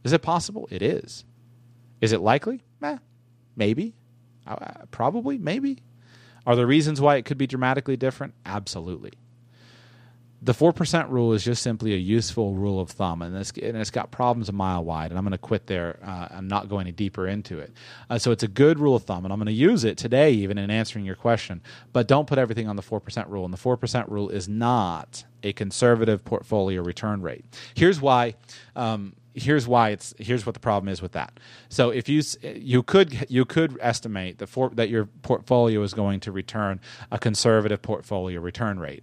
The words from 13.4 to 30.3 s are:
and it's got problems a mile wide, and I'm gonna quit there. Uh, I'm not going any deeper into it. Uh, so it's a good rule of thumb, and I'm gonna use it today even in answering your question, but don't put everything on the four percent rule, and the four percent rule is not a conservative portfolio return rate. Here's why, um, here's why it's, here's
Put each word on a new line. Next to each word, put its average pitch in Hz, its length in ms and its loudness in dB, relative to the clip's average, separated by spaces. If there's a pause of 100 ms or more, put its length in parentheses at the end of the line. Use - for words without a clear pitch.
and 113 240 -8
it's 110 160 -6
got - 180 -6
problems 120 380 0
a 101 60 -4
mile 92 320 -2
wide, 80 260 -6
and 87 60 -6
I'm 98 80 -2
gonna 95 120 -2
quit - 300 -4
there. 87 340 -6
Uh, 90 300 -12
I'm 95 160 -12
not 101 220 -2
going 98 140 -4
any 90 100 -8
deeper 92 340 -6
into 95 320 -8
it. 71 140 -14 (360)
Uh, 120 80 -2
so 123 140 2
it's 113 120 0
a 113 40 -2
good 143 320 4
rule 143 160 4
of 110 80 0
thumb, 90 220 -6
and 95 80 -4
I'm 107 60 -4
gonna 107 120 -2
use 143 320 4
it 110 140 0
today 135 340 4
even 101 260 0
in 98 140 -2
answering 110 320 -2
your 95 120 -8
question, 110 460 -2 (300)
but 120 160 2
don't 139 200 4
put 143 100 0
everything 113 320 0
on 101 80 -4
the 98 40 -6
four 107 200 -6
percent - 260 -8
rule, 95 160 -6
and 92 100 -6
the 98 40 -8
four 127 180 0
percent 120 320 -2
rule 101 220 -4
is 92 180 -6
not 107 800 -2 (180)
a 101 80 -2
conservative 110 720 4
portfolio 98 580 -2
return 98 400 -4
rate. 80 220 -8 (300)
Here's 170 280 4
why, 123 340 4 (400)
um, 110 400 -4 (180)
here's 131 320 2
why 117 260 4
it's, - 260 -10
here's 110 280 -4